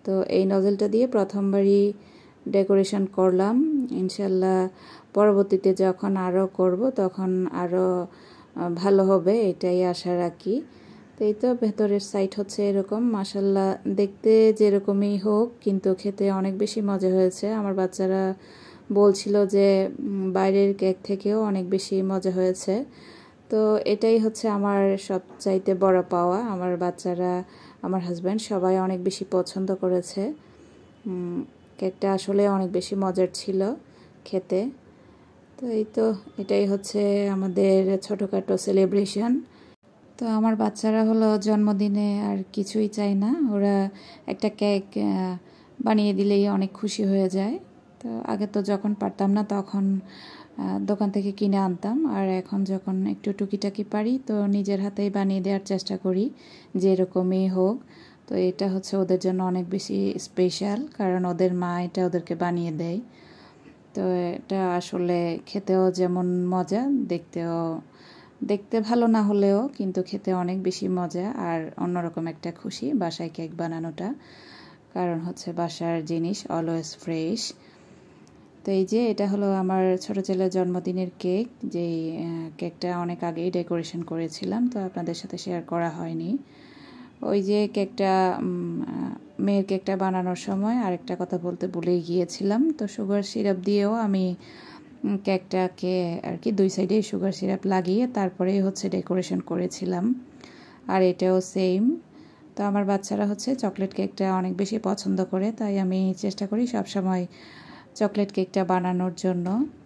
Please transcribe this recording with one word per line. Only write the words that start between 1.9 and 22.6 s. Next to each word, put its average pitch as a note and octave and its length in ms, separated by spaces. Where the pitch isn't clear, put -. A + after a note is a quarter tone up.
ডেকোরেশন G3 560
করলাম। A3 840
ইনশাল্লাহ F#3 800
পরবর্তীতে G3 600
যখন F#3+ 440
আরও F#3 300
করব F#3+ 420
তখন F#3 640
আরও, F3+ 560
আহ, F3 180
ভালো F#3+ 300
হবে, F#3+ 460
এটাই F3+ 360
আশা F3 320
রাখি। F3 440
তো G#3+ 80
এই G#3+ 80
তো B3 280
ভেতরের G#3 380
সাইড G3 380
হচ্ছে G3+ 320
এরকম। G3 340
মাশাল্লাহ G3 840
দেখতে G#3+ 640
যেরকমই G3+ 640
হোক G#3+ 340
কিন্তু F#3+ 320
খেতে G3 380
অনেক F#3+ 260
বেশি G#3 240
মজা G3 280
হয়েছে। F#3 420
আমার G#3 220
বাচ্চারা F#3+ 600
বলছিল G3+ 520
যে, G3 440
উম, F#3+ 340
বাইরের G3 400
কেক F#3+ 300
থেকেও G3+ 380
অনেক F#3+ 280
বেশি F#3+ 320
মজা F#3+ 300
হয়েছে। F#3 540